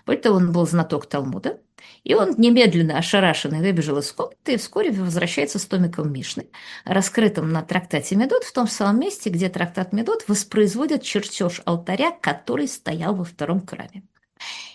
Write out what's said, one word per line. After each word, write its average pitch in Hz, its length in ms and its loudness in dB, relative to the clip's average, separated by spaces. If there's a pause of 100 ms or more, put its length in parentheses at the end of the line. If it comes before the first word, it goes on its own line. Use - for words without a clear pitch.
Более - 160 0
того, 214 140 4
он 175 160 4
был 170 120 2
знаток 160 420 0
Талмуда, 135 520 -4 (460)
и - 100 0
он 294 240 2
немедленно 202 600 6
ошарашенный 170 600 2
выбежал 160 400 0
из 143 140 -6
комнаты - 420 -4
и - 20 0
вскоре 330 360 -2
возвращается 175 640 -2
с - 80 -6
томиком 170 460 0
Мишны, - 340 -8 (380)
раскрытым 190 640 2
на 160 120 0
трактате 175 520 -2
Медот, 285 300 2
в - 80 -14
том 240 160 0
самом 208 320 2
месте, 381 280 -4
где 180 200 0
трактат 180 440 -4
Медот 359 360 -2
воспроизводит 214 760 0
чертёж - 600 -4
алтаря, 180 480 -2
который 247 560 -4
стоял 165 480 -4
во 180 80 -4
втором 170 420 -4
храме. - 380 -16 (720)